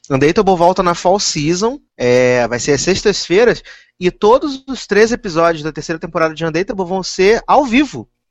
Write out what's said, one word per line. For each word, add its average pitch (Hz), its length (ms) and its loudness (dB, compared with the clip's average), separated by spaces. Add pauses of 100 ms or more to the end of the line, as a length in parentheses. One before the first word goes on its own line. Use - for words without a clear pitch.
Undateable 165 480 2
volta 180 280 2
na 175 100 2
fall 185 260 0
season, 180 600 -4 (180)
é, 123 500 2
vai 120 120 -4
ser 143 140 0
às 135 80 0
sextas-feiras, 196 840 0 (360)
e 180 120 -2
todos 269 560 0
os 262 180 -10
três 214 260 2
episódios 165 520 -2
da 156 80 -6
terceira 165 260 -8
temporada 165 380 -4
de 160 100 -6
Undateable 175 400 -4
vão 185 160 -6
ser 190 460 0
ao 247 180 4
vivo. 233 420 -2 (240)